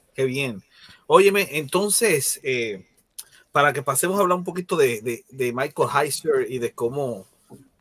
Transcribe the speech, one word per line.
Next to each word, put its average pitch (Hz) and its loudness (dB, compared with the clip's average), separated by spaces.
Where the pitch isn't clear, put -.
qué 135 -2
bien. 127 -4
Óyeme, 196 6
entonces, 180 0
eh, 117 -4
para 143 4
que 135 -4
pasemos 175 0
a 208 6
hablar 180 2
un 175 -6
poquito 180 -6
de, 120 2
de, 120 -8
de 123 -4
Michael 139 -2
Heiser 143 0
y 127 -4
de 117 -4
cómo 123 -6